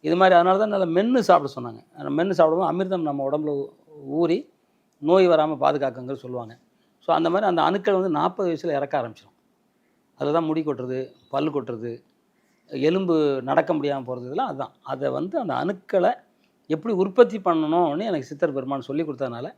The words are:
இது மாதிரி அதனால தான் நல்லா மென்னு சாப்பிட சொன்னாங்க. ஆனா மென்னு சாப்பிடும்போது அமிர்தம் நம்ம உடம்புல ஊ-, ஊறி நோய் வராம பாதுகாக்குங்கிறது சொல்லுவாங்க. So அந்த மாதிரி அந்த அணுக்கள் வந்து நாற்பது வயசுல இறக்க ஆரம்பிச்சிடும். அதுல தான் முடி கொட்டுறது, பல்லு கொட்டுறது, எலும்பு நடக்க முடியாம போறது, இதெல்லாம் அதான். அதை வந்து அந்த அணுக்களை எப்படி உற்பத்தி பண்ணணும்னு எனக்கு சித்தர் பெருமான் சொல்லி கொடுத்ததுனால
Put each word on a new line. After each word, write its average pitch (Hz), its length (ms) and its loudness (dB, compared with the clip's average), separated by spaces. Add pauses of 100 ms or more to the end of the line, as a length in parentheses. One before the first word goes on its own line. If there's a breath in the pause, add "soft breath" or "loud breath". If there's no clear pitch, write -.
இது 160 120 0
மாதிரி 185 200 6
அதனால 185 220 6
தான் 214 160 0
நல்லா 190 140 0
மென்னு 220 320 2
சாப்பிட 165 320 4
சொன்னாங்க. 120 300 -10 (140)
ஆனா 143 140 -8
மென்னு 170 220 0
சாப்பிடும்போது 165 380 2
அமிர்தம் 180 380 -2
நம்ம 139 180 -4
உடம்புல 151 280 -2
ஊ-, 139 180 -6 (360)
ஊறி 165 300 0 (640)
நோய் 180 260 6
வராம 156 300 2
பாதுகாக்குங்கிறது 135 680 -2
சொல்லுவாங்க. 120 300 -10 (460)
So 165 160 0
அந்த 165 140 2
மாதிரி 196 180 0
அந்த 170 140 2
அணுக்கள் 190 320 2
வந்து 190 160 2
நாற்பது 180 400 0
வயசுல 160 260 -4
இறக்க 139 220 -4
ஆரம்பிச்சிடும். 117 400 -8 (840)
அதுல 147 140 -2
தான் 160 160 0
முடி 160 140 -2
கொட்டுறது, 127 360 -6 (300)
பல்லு 147 220 -2
கொட்டுறது, 120 400 -6 (800)
எலும்பு 170 440 0 (280)
நடக்க 147 300 2
முடியாம 139 320 -2
போறது, 123 200 -8
இதெல்லாம் 185 260 -6
அதான். 135 300 -10
அதை 135 280 -4
வந்து 156 300 -4
அந்த 180 140 -4
அணுக்களை 180 580 0 (580)
எப்படி 160 240 -2
உற்பத்தி 196 440 4
பண்ணணும்னு 165 680 0
எனக்கு 160 260 -4
சித்தர் 147 220 -2
பெருமான் 135 360 -6
சொல்லி 147 140 -2
கொடுத்ததுனால 127 440 -8 (100)